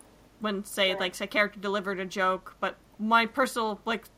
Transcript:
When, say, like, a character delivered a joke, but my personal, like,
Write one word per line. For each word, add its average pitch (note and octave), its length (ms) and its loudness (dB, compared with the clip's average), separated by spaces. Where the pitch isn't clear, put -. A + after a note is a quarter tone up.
When, G3+ 240 -2
say, F#3+ 300 2
like, F#3 260 -4
a G3+ 60 -4
character G#3 320 0
delivered G3 400 -2
a F#3+ 60 -4
joke, F#3 560 -2
but F#3+ 160 -4
my A3 300 4
personal, A3+ 580 0
like, A3+ 200 -2